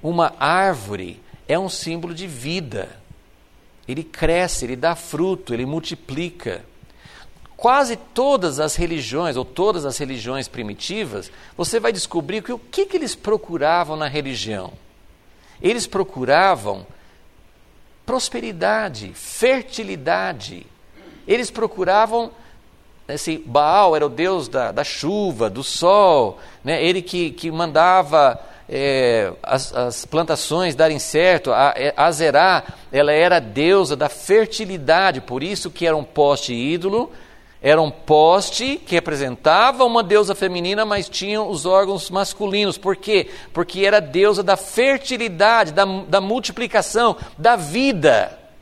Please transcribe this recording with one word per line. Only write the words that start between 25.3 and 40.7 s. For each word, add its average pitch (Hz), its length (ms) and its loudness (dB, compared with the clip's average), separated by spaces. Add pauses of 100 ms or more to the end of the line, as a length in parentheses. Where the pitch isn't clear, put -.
do 113 140 -8
sol, 170 760 4 (260)
né? 147 180 -2
Ele 180 180 2
que, 175 300 -4
que - 180 -8
mandava, 160 920 4 (260)
é, 127 640 0 (100)
as, - 320 -4
as 123 320 -4
plantações 160 680 -2
darem 156 240 2
certo. 160 540 2
A, 131 240 4
é, 143 180 -2
Azerá, 156 680 4 (280)
ela 147 220 4
era 170 240 6
a - 20 4
deusa 147 560 2
da 139 140 -2
fertilidade, 185 1120 2
por 127 200 -8
isso 180 300 -6
que 170 160 -2
era 160 80 4
um 147 80 -2
poste 143 500 2
ídolo, 175 560 -2 (520)
era 151 200 6
um 151 100 -2
poste 185 840 2 (100)
que 175 100 -4
representava 165 880 2
uma 233 180 2
deusa 196 320 2
feminina, 185 500 -2